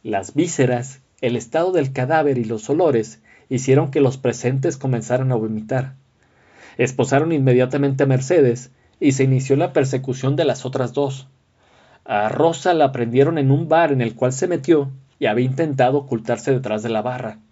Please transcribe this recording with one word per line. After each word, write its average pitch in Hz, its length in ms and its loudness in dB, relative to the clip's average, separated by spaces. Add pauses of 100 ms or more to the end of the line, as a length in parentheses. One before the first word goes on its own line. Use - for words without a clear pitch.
las 98 300 -6
vísceras, 127 680 -2 (200)
el 123 160 0
estado 165 340 -2
del 143 220 0
cadáver 143 440 0
y 120 60 -2
los 110 260 -6
olores 143 520 0 (280)
hicieron 131 400 2
que 147 120 0
los 131 160 2
presentes 131 580 -2
comenzaran 131 560 -2
a 123 40 0
vomitar. 110 600 -4 (840)
Esposaron 139 540 0
inmediatamente 135 720 2
a 135 40 2
Mercedes 131 640 2 (280)
y 143 140 4
se 135 100 0
inició 131 320 2
la 175 160 0
persecución 135 640 -2
de 165 80 0
las 131 220 -2
otras 127 260 -4
dos. 139 360 -4 (760)
A 104 240 0
Rosa 165 460 0
la 147 180 2
prendieron 131 460 2
en 135 120 2
un 156 200 2
bar 160 240 4
en 127 80 0
el 113 120 -2
cual 131 200 -2
se 180 140 -4
metió 151 440 0 (280)
y 131 80 0
había 117 180 0
intentado 135 540 0
ocultarse 123 520 -4
detrás 107 320 -2
de 113 60 -6
la 110 120 -2
barra. 117 360 -8 (140)